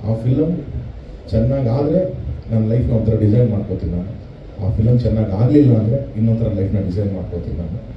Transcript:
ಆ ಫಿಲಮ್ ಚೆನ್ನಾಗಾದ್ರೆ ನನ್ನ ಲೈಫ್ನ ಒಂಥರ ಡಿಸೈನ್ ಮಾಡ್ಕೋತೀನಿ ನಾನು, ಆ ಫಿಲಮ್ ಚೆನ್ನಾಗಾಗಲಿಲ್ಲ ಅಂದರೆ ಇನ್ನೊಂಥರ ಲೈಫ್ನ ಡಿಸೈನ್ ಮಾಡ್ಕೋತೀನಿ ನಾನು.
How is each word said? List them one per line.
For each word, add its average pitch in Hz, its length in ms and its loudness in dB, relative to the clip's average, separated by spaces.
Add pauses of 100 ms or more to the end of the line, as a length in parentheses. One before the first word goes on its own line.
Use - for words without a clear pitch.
ಆ 110 100 0
ಫಿಲಮ್ 143 420 0 (720)
ಚೆನ್ನಾಗಾದ್ರೆ 139 840 2 (360)
ನನ್ನ 110 200 2
ಲೈಫ್ನ 123 220 2
ಒಂಥರ 107 280 2
ಡಿಸೈನ್ 107 300 4
ಮಾಡ್ಕೋತೀನಿ 92 420 -4
ನಾನು, - 720 -8
ಆ - 40 0
ಫಿಲಮ್ 120 300 4
ಚೆನ್ನಾಗಾಗಲಿಲ್ಲ 110 800 4
ಅಂದರೆ 107 400 -2
ಇನ್ನೊಂಥರ 113 260 2
ಲೈಫ್ನ 98 340 0
ಡಿಸೈನ್ 95 360 -2
ಮಾಡ್ಕೋತೀನಿ 85 420 -6
ನಾನು. 82 240 -6 (160)